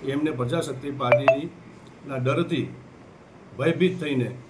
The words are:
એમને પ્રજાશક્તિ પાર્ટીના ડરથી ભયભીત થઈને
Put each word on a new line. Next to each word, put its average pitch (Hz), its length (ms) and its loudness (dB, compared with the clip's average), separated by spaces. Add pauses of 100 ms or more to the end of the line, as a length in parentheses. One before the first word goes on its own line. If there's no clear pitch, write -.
એમને 147 240 0
પ્રજાશક્તિ 139 600 -4
પાર્ટીના 135 1300 0
ડરથી 143 520 0 (880)
ભયભીત 160 420 2
થઈને 135 340 0 (160)